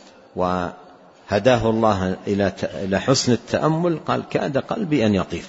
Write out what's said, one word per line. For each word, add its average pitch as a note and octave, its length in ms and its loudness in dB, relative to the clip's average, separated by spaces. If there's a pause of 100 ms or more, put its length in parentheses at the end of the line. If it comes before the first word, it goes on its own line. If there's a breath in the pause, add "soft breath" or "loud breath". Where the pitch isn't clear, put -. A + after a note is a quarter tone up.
(360 loud breath)
وهداه G2+ 1300 -2
الله G#2 480 2 (100)
إلى G2 240 2
ت-، - 120 -10
إلى F#2+ 360 -2
حسن B2+ 320 0
التأمل، D#3 760 0
قال: A#2+ 240 -2
"كاد D3 280 -2
قلبي D3 480 0
أن G#2 100 4
يطير". E2+ 340 -4